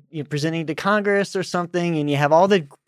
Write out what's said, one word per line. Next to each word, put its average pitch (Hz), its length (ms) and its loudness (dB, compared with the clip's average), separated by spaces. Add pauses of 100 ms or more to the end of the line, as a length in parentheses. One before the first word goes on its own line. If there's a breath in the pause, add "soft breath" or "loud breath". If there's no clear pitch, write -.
you're 151 160 -10
presenting 160 420 -4
to 151 80 -6
Congress 202 600 0
or - 80 -2
something 175 540 -2
and 147 120 0
you 143 80 2
have 143 140 2
all 170 160 6
the, 190 200 2 (200)